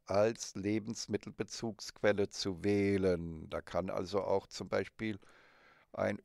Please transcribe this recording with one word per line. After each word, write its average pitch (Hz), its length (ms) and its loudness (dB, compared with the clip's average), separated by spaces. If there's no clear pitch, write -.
als 107 500 2
Lebensmittelbezugsquelle 104 1700 -2
zu 87 340 -4
wählen. 92 880 2
Da 80 100 -4
kann 90 300 -2
also 98 320 -2
auch 95 260 0
zum - 220 -10
Beispiel 104 500 -2
ein 101 340 -2